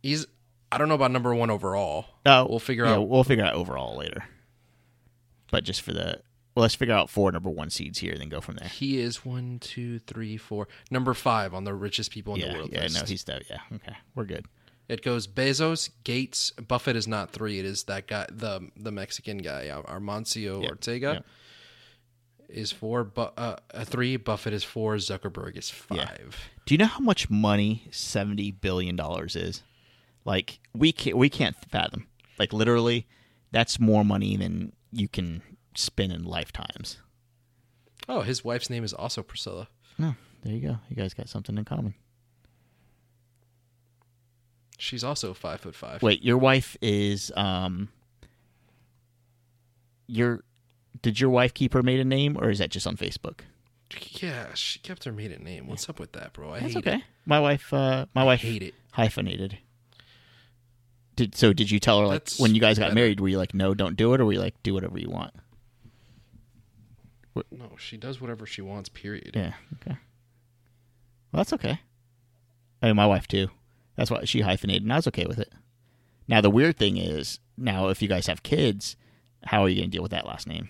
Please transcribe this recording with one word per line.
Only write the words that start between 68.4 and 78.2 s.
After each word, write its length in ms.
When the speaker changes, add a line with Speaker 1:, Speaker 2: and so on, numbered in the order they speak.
Speaker 1:
she 160
wants, 280
period. 440
Speaker 2:
Yeah, 200
okay. 200
Well, 80
that's 140
okay. 260
I 40
mean, 100
my 100
wife, 200
too. 220
That's 140
why 140
she 180
hyphenated, 400
and 100
I 40
was 120
okay 180
with 120
it. 120
Now, 140
the 80
weird 260
thing 220
is, 400
now, 320
if 140
you 60
guys 180